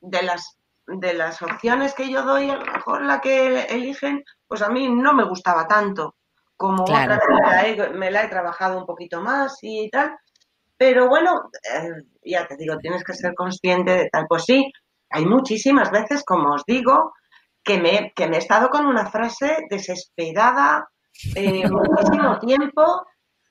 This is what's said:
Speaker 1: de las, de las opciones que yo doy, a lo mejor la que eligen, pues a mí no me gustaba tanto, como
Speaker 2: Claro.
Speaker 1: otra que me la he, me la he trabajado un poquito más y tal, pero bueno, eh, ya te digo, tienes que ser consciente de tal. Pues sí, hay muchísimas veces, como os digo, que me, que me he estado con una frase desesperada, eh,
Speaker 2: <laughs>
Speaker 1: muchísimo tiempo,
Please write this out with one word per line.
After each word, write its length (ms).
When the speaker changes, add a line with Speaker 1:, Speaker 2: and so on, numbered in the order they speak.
Speaker 1:
de 220
las, 360
de 280
las 280
opciones 520
que 160
yo 120
doy, 280
a 60
lo 100
mejor 360
la 200
que 440
eligen, 560
pues 140
a 60
mí 220
no 240
me 100
gustaba 420
tanto, 500
como 260
Speaker 2:
Claro. 300
Speaker 1:
otra 60
que 140
me 60
la 280
he, 220
me 200
la 140
he 40
trabajado 500
un 80
poquito 360
más 400
y 280
tal, 240
pero 320
bueno, 420
eh, 160
ya 220
te 100
digo, 220
tienes 260
que 100
ser 200
consciente 580
de 180
tal. 180
Pues 160
sí, 260
hay 160
muchísimas 640
veces, 340
como 300
os 120
digo, 480
que 180
me, 340
que 140
me 80
he 40
estado 300
con 160
una 240
frase 600
desesperada, 1160
eh, 340
Speaker 2:
<laughs> 20
Speaker 1:
muchísimo 720
tiempo, 640